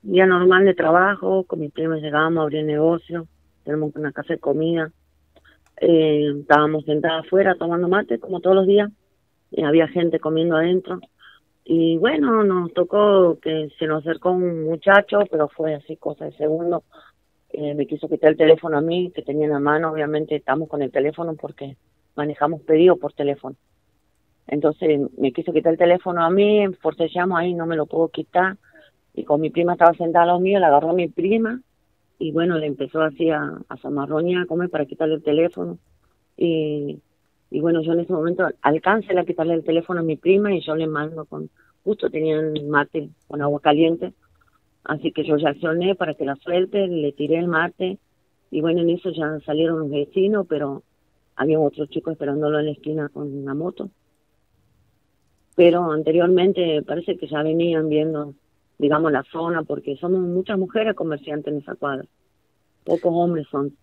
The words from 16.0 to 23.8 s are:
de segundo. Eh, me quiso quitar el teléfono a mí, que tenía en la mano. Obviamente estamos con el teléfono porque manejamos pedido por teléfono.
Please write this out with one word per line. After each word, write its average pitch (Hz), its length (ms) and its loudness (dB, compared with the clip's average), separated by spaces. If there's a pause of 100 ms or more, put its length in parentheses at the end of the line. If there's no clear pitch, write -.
de 147 100 -12
segundo. 160 480 -2 (680)
Eh, 147 240 -6
me 143 120 -2
quiso 156 220 -8
quitar 156 220 4
el 151 60 0
teléfono 160 420 4
a - 20 2
mí, 175 320 -2
que - 100 -10
tenía 151 240 -2
en 151 60 0
la 143 80 -2
mano. 151 300 0
Obviamente 151 460 -4
estamos 147 320 -4
con 147 140 -6
el 127 100 -6
teléfono 156 420 -4
porque 143 420 -14 (380)
manejamos 151 480 -2
pedido 165 340 6
por 151 160 -8
teléfono. 139 440 -6 (920)